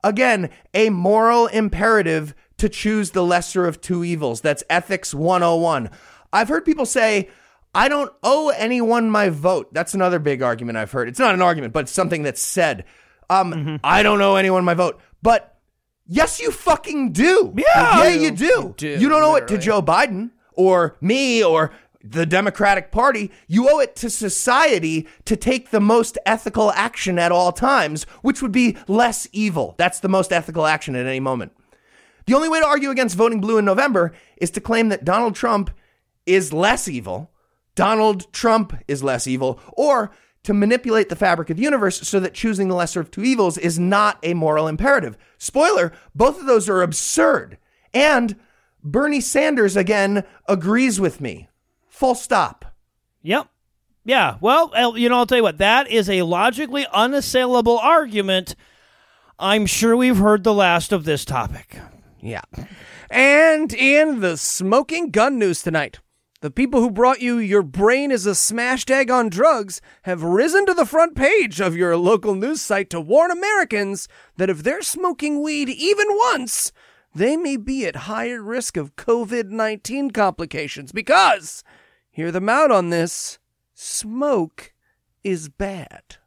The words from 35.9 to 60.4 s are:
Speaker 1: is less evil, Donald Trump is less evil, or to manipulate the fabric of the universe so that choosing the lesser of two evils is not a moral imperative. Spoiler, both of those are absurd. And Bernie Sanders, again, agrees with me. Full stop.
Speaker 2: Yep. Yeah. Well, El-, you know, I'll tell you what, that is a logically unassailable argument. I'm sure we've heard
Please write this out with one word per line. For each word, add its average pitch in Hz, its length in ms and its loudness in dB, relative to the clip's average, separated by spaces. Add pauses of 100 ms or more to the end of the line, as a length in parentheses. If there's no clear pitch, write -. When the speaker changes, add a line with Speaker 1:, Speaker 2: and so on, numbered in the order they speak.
Speaker 1:
is 180 260 2
less 196 360 0
evil, 117 420 -10 (440)
Donald 208 580 0
Trump 220 440 0 (120)
is 139 140 -4
less 131 240 -2
evil, 131 320 -4 (140)
or 254 400 0 (300)
to 208 120 -2
manipulate 220 540 2
the 170 80 -8
fabric 170 340 0
of 160 60 -4
the 202 60 -4
universe 240 380 0
so - 200 -2
that 185 140 -6
choosing 196 340 -2
the 185 60 -2
lesser 175 260 -4
of 160 100 -8
two 196 140 -10
evils 202 340 2
is 165 220 -2
not 202 420 2
a 170 120 -2
moral 156 340 0
imperative. 175 480 0 (220)
Spoiler, 311 540 0 (220)
both 220 260 2
of 269 60 -8
those 220 220 2
are 185 140 2
absurd. - 760 -2 (360)
And 247 420 2 (460)
Bernie 269 380 -2
Sanders, 247 560 0
again, 196 480 0 (240)
agrees 202 520 0
with 175 200 -2
me. 87 280 -12 (400)
Full 254 260 -2
stop. - 600 -4 (460)
Speaker 2:
Yep. 185 260 -2 (560)
Yeah. 196 360 0
Well, 269 360 2
El-, 233 220 0
you 233 100 2
know, 247 100 2
I'll 240 80 2
tell 254 120 0
you 233 60 2
what, 156 140 0
that 226 320 2
is 208 200 0
a 185 120 0
logically 233 680 -2
unassailable 247 840 0
argument. 214 760 0 (840)
I'm 202 280 0
sure 226 300 2
we've 254 220 4
heard 208 260 4